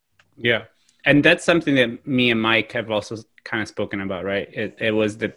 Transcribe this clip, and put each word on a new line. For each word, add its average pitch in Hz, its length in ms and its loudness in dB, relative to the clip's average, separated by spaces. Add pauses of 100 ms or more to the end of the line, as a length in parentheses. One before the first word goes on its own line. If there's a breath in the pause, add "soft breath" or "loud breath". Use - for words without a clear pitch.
(360)
Yeah. 117 280 0 (400)
And 143 180 6
that's 165 220 4
something 165 320 2
that 120 300 0
me 127 240 2
and 113 100 2
Mike 113 320 2
have 110 180 -6
also 107 260 -4 (280)
kind 110 180 -6
of 101 60 -8
spoken 101 320 -6
about, 95 240 -6
right? 98 280 -4
It, 107 280 -8
it 113 100 0
was 107 260 0
the, 110 200 -6